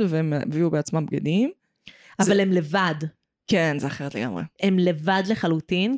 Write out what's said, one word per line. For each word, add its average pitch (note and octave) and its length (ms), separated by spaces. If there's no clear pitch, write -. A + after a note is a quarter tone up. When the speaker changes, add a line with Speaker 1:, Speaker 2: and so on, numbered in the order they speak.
Speaker 1:
והם D#3+ 240
הביאו D#3 380
בעצמם D#3 360
בגדים. E3 440
Speaker 2:
אבל F#3+ 60
Speaker 1:
זה G3 60
Speaker 2:
הם F#3+ 100
לבד. F3 420
Speaker 1:
כן, E3 320
זה - 80
אחרת C#3+ 280
לגמרי. A#2 280
Speaker 2:
הם F#3+ 160
לבד F3+ 500
לחלוטין, F#3+ 680